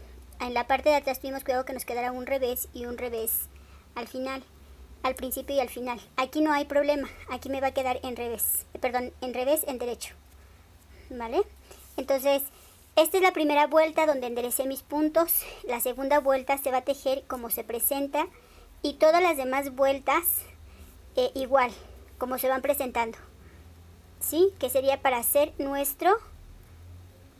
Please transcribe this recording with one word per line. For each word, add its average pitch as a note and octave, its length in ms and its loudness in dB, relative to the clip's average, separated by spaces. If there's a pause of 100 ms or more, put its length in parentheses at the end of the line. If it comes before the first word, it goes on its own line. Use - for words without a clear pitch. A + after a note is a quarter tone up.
(400)
en B3 140 -6
la A#3+ 140 0
parte C4+ 220 2
de D4+ 60 6
atrás C#4+ 240 -2
tuvimos C4+ 240 -8
cuidado C4 220 0
que C4+ 80 -10
nos B3 120 -10
quedara B3 260 -4
un B3+ 140 -8
revés B3+ 480 -2
y B3 120 -10
un A#3+ 120 -8
revés A#3 500 -6 (480)
al A#3+ 120 -8
final, C4 360 -8 (600)
al C4 120 0
principio C4 400 -6
y C#4 40 2
al B3 100 0
final. A#3+ 300 -8 (180)
Aquí C4+ 240 0
no D#4 100 4
hay C#4+ 140 0
problema, C#4+ 440 0 (200)
aquí B3+ 200 -8
me C4+ 120 -6
va C4+ 60 2
a C4 60 -4
quedar B3+ 300 -2
en B3 120 -6
revés, A#3+ 580 -4
eh, - 60 -12
perdón, B3 420 -4
en B3+ 120 -6
revés, C#4 340 0
en C4+ 100 -6
derecho, A#3+ 380 -8 (920)
¿vale? B3 320 -2 (560)
Entonces, C#4 460 2 (520)
esta D#4+ 220 6
es F#4 60 4
la F#4 100 6
primera D4 340 4
vuelta D#4 380 4
donde C4+ 220 2
enderecé A#3+ 380 -2
mis C4+ 160 -4
puntos. D#4 640 2 (220)
La A#3+ 140 -4
segunda C4+ 400 0
vuelta C4+ 380 2
se C#4 140 -4
va B3+ 60 2
a B3+ 60 -2
tejer C4+ 440 -2
como A#3+ 220 -8
se A3+ 140 -6
presenta C#4 640 -2 (540)
y C#4+ 120 -2
todas D#4 280 6
las E4+ 160 4
demás C4 380 -2
vueltas, C4+ 480 2 (920)
eh, B3+ 200 2
igual, B3+ 360 2 (460)
como B3+ 200 -4
se B3+ 120 0
van C4 120 0
presentando, B3 560 -2 (1000)
¿sí? F#4 400 2
Que B3+ 100 -2
sería C4+ 320 2
para B3+ 160 2
hacer C#4+ 400 2
nuestro C#4 600 0 (1200)